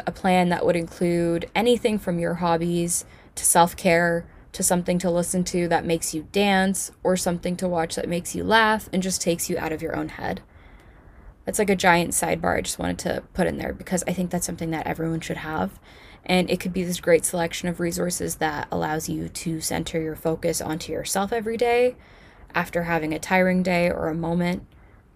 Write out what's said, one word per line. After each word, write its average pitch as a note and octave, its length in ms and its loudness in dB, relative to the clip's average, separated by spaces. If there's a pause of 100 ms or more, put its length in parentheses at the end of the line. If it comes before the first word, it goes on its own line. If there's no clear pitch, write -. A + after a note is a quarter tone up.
a F3+ 60 -4
plan F#3 380 2
that - 160 0
would F3 100 4
include E3+ 800 0
anything A3 420 4
from F3+ 220 -2
your E3+ 160 0
hobbies E3+ 720 0 (300)
to - 100 -4
self-care E3+ 800 4 (260)
to - 120 -4
something F3+ 360 2
to F3+ 100 0
listen F3 360 0
to F3 240 0
that E3+ 160 2
makes E3+ 280 -2
you D#3 180 -6
dance G3 600 2 (120)
or F#3 120 2
something F3+ 400 -2
to F#3 120 -2
watch E3+ 280 -2
that - 140 -4
makes F3 260 -4
you F3 80 -4
laugh G#3+ 480 2
and F#3+ 100 0
just F#3 200 -2
takes E3+ 280 -2
you F3 80 -2
out D#3+ 140 -4
of D#3 100 -6
your D#3+ 140 -4
own D#3 140 -4
head. - 320 -6 (1040)
That's, F#3+ 120 -4
like, G3+ 120 2
a G3+ 60 4
giant F3 360 4
sidebar E3+ 460 0
I - 40 0
just - 160 -6
wanted F3+ 220 -4
to - 240 -4 (100)
put E3+ 140 2
in D3 100 -2
there - 160 -6
because - 340 -4
I F3 60 0
think F3+ 160 -4
that's F3 160 -4
something E3+ 260 -6
that D#3 140 -4
everyone E3 360 -2
should D#3+ 160 -6
have. D#3+ 420 -4 (460)
And F#3 260 2
it F3+ 80 0
could F3+ 140 -4
be F#3 100 -2
this F3 160 -4
great E3 260 4
selection E3+ 420 -2
of E3+ 120 -2
resources F3 560 -2
that D3+ 360 -2
allows D#3+ 380 -2
you D#3+ 180 -4
to E3 320 -6
center E3 400 -4
your D#3 160 -4
focus D#3+ 460 -2
onto D#3 300 -6
yourself F#3+ 420 -2
every A3+ 240 -2
day A#3+ 380 2 (580)
after F3 300 0
having D#3+ 300 0
a D#3 60 -4
tiring F#3 440 4
day F3 260 2
or E3 180 -2
a D#3+ 80 -2
moment. F3 500 -2 (500)